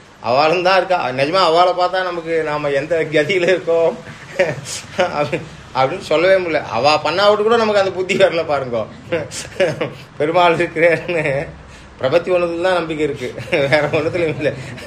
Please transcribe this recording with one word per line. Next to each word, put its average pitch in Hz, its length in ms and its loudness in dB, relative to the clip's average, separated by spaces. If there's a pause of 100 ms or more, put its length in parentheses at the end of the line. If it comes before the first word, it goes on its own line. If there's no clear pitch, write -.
(200)
அவளும் 156 420 2
தான் 190 140 4
இருக்கா. 175 320 0
நிஜமா 143 360 0
அவளை 175 280 4
பார்த்தா 180 300 0
நமக்கு 165 400 -4
நாம 151 260 -4
எந்த 139 280 -2 (160)
கதியில 156 300 2
இருக்கோம் 165 560 2 (500)
<laughs> - 680 -4
அப்படி, 147 280 -2 (340)
அப்படின்னு 143 240 0
சொல்லவே 185 420 2
முடியல. 160 200 -2
அவ 127 320 2
பண்ணாவிட்டு 196 480 2
கூட 220 140 4
நமக்கு 214 240 2
அந்த 190 120 0
புத்தி 185 240 -4
வரல 165 300 2
பாருங்க. 127 400 -2 (240)
<laughs> - 1080 -4
பெருமாள் 170 380 2
இருக்கிறேன்னு 160 920 0 (520)
பிரபத்தி 170 320 0
ஒண்ணுத்துல 170 300 0
தான் 185 100 2
நம்பிக்கை 160 340 -2
இருக்கு, 123 280 -6 (160)
<laughs> - 0 -
வேற 147 420 2
ஒண்ணுத்துலயும் 160 440 0
இல்லை. 151 160 -2 (340)